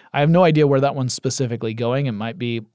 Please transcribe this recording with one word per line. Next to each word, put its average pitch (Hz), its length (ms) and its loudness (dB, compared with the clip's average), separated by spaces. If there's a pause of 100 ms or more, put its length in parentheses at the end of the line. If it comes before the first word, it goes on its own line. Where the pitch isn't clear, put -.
(120)
I 139 80 -2
have 147 100 4
no 175 140 6
idea 151 240 4
where 139 140 4
that 139 140 0
one's 127 180 -4
specifically 117 600 -4
going. 120 340 -2
It 123 60 -4
might 113 240 -8
be 117 380 -6